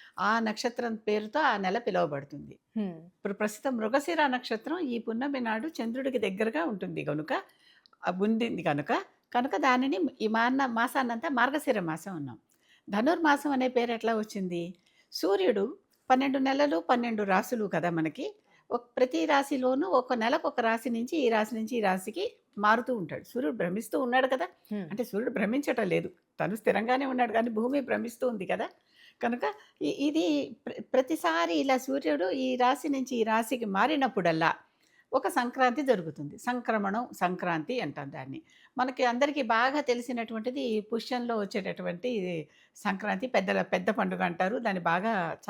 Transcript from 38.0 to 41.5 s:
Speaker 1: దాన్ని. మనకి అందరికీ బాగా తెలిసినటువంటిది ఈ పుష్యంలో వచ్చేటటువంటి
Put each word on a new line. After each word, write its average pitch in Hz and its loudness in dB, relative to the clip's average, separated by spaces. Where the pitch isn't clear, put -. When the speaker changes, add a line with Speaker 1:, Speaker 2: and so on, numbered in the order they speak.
Speaker 1:
దాన్ని. 135 -12
మనకి 262 0
అందరికీ 269 2
బాగా 247 2
తెలిసినటువంటిది 240 -4
ఈ 220 0
పుష్యంలో 233 -4
వచ్చేటటువంటి 180 -4